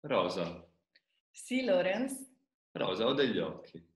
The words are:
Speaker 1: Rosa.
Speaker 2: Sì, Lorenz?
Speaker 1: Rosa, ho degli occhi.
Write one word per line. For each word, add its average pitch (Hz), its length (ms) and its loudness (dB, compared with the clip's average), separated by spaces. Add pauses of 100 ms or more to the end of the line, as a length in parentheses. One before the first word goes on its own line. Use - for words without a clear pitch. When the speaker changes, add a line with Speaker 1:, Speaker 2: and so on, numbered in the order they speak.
Speaker 1:
Rosa. 87 560 0 (680)
Speaker 2:
Sì, 254 320 -4
Lorenz? 196 680 0 (420)
Speaker 1:
Rosa, 98 340 0
ho 135 60 4
degli 120 260 2
occhi. 80 440 -8 (120)